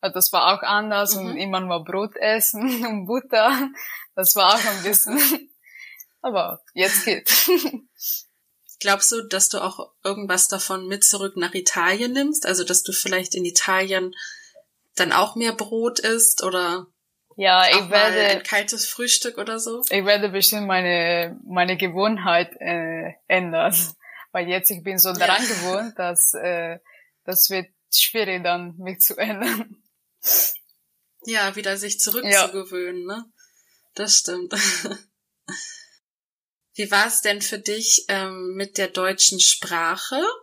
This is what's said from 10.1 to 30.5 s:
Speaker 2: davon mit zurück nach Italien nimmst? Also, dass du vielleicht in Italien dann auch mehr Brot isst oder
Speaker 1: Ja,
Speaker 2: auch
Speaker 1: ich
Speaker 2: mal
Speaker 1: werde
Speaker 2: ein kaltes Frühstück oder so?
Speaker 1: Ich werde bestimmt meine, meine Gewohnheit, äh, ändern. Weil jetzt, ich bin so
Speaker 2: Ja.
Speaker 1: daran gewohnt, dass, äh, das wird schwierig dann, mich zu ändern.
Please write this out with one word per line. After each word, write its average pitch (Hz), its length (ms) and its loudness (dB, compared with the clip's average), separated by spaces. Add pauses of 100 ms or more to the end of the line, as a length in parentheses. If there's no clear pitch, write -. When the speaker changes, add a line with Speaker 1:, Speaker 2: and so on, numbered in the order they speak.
Speaker 2:
davon 190 380 -4
mit 202 160 -2
zurück 196 360 0
nach 180 160 -2
Italien 190 580 0
nimmst? 285 320 0
Also, 180 200 0
dass - 180 2
du 196 100 -6
vielleicht 185 420 -2
in 180 120 -4
Italien 190 680 0 (800)
dann 180 160 2
auch 202 220 2
mehr 226 180 -2
Brot 226 460 -2
isst 226 460 2
oder 180 420 -2 (500)
Speaker 1:
Ja, 185 260 6
Speaker 2:
auch 185 80 6
Speaker 1:
ich 196 180 6
Speaker 2:
mal - 20 -4
Speaker 1:
werde 214 360 4 (100)
Speaker 2:
ein - 80 -8
kaltes 208 440 -2
Frühstück 240 500 -2
oder 220 200 -6
so? 233 320 -6
Speaker 1:
Ich 190 140 0
werde 208 240 4
bestimmt 196 400 2
meine, 175 760 0
meine 180 320 0
Gewohnheit, 180 840 0
äh, 165 540 -6 (120)
ändern. 170 480 0 (560)
Weil 175 180 -4
jetzt, 185 220 0
ich 175 140 -8
bin 190 140 -6
so 185 120 4
Speaker 2:
Ja. 180 40 -4
Speaker 1:
daran 185 320 2
gewohnt, 202 520 -4
dass, 175 360 2
äh, 170 440 -4 (460)
das - 260 0
wird 185 160 -4 (260)
schwierig 190 520 0
dann, 175 320 -4
mich 185 240 -8
zu - 160 2
ändern. 220 680 -4 (1400)